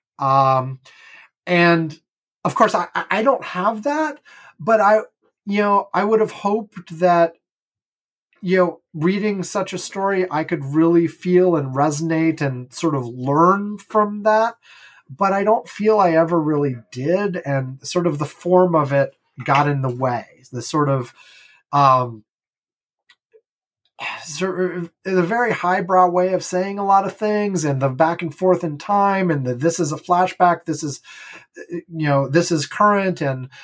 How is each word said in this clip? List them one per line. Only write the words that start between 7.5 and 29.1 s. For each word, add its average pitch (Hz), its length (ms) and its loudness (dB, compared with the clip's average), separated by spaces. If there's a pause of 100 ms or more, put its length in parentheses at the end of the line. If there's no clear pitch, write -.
you 185 160 0
know, 170 240 0 (140)
reading 190 480 -2
such 185 300 -6
a 180 60 -6
story, 190 520 -2
I 156 140 -2
could 151 200 -6
really 165 420 4
feel 180 500 2
and 135 180 -4
resonate 156 680 0
and 127 320 -4
sort 160 220 -2
of 123 120 -4
learn 170 720 0
from 208 460 -2
that. 220 320 2 (520)
But 190 240 -2
I 196 120 0
don't 220 240 2
feel 214 320 2
I 180 120 4
ever 165 280 2
really 147 360 0 (140)
did. 180 460 -2
And 135 500 -6
sort - 200 -2
of 147 120 -2
the 147 60 -6
form 180 500 0
of 143 180 0
it 139 220 0 (300)
got 143 240 2
in 139 140 -2
the 127 120 -4
way. 123 320 -4 (240)
The 120 120 -10
sort 147 260 -2
of, 131 260 -4 (580)
um, 127 520 2 (2000)
sort 180 520 -4
of 170 140 -8 (140)
the 185 180 2
very 226 300 0
highbrow 185 580 2
way 180 220 2
of 180 100 0
saying 196 360 -4
a 202 60 -4
lot 196 220 4
of 190 100 -8
things, 208 480 -2
and 135 160 -2
the 135 80 0
back 160 340 0
and 160 120 -6
forth 180 300 2
in 147 140 -6
time, 196 520 0